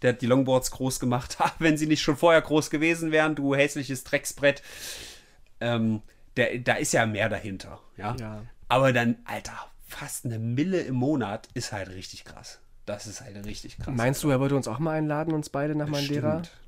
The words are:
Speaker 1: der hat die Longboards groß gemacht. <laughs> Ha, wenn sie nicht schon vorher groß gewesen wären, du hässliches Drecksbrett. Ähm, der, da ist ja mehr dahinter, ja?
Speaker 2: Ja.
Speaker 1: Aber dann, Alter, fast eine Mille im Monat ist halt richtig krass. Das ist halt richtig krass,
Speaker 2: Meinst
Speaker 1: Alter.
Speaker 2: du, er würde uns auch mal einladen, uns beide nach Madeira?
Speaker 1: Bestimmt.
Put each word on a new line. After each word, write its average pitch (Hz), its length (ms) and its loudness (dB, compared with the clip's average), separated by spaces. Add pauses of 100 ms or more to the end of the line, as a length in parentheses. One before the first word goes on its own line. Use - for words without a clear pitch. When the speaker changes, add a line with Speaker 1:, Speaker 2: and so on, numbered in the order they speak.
Speaker 1:
der 123 140 4
hat - 80 -14
die 123 40 2
Longboards 127 440 4
groß 131 300 -4
gemacht. 123 380 -2
<laughs> - 0 -
Ha, 170 200 2
wenn 160 180 4
sie 151 100 0
nicht 151 160 2
schon 147 140 2
vorher 165 240 6
groß 147 300 2
gewesen 165 420 0
wären, 156 220 4
du 139 200 0
hässliches 139 500 0
Drecksbrett. - 580 0 (960)
Ähm, 113 420 2 (340)
der, 120 220 2
da 123 160 2
ist 147 180 -2
ja 123 140 4
mehr 107 220 0
dahinter, 98 520 -8 (160)
ja? 107 220 -6
Speaker 2:
Ja. 107 240 -10 (260)
Speaker 1:
Aber 131 240 6
dann, 117 320 2
Alter, - 280 -8 (340)
fast - 380 -10
eine 117 140 -4
Mille 139 420 0
im 135 140 -4
Monat 123 600 0
ist - 180 -8
halt 95 180 -6
richtig - 340 -14
krass. - 360 -18 (260)
Das 104 200 -8
ist 104 140 -12
halt 104 260 -14
richtig - 320 -12
krass, - 160 -6
Speaker 2:
Meinst 123 260 2
Speaker 1:
Alter. 156 80 0
Speaker 2:
du, - 40 4
er 127 80 2
würde 139 160 2
uns 131 120 -2
auch 113 100 -6
mal 160 180 -2
einladen, 156 380 -2
uns 151 160 -4
beide 147 240 -2
nach 151 140 -2
Madeira? 143 500 -2
Speaker 1:
Bestimmt. - 300 -10